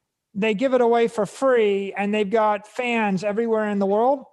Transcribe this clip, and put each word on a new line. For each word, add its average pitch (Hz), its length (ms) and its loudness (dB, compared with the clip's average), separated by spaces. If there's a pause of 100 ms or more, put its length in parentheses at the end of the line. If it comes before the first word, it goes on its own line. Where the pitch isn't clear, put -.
(340)
They 214 200 0
give 247 200 0
it 247 60 4
away 233 260 4
for 214 200 -2
free, 208 720 0
and 202 160 -4
they've 214 160 0
got 214 380 0
fans 220 560 -2
everywhere 214 460 -2
in 208 100 -2
the 196 80 0
world. 240 460 0